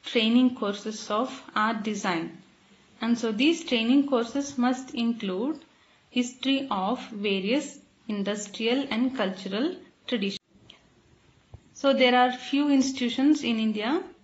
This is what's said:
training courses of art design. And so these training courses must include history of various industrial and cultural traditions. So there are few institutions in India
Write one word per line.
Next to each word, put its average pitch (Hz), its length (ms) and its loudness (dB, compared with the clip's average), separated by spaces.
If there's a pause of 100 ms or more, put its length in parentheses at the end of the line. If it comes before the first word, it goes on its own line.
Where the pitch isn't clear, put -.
training 240 520 4
courses 214 520 -6
of 233 220 -2 (240)
art 214 300 0
design. 190 540 -4 (600)
And 233 160 0
so 226 140 -2
these 285 340 2
training 254 440 2
courses 269 500 -2
must 247 340 -2
include 233 680 -2 (480)
history 269 600 -2
of 202 420 -2
various 208 680 -2 (300)
industrial 214 800 -2
and 247 260 0
cultural 208 600 -2 (320)
traditions. 196 320 -2 (1300)
So 277 180 2
there 247 260 6
are 247 140 6
few 285 380 0
institutions 262 760 2
in 233 160 0
India 220 420 0 (220)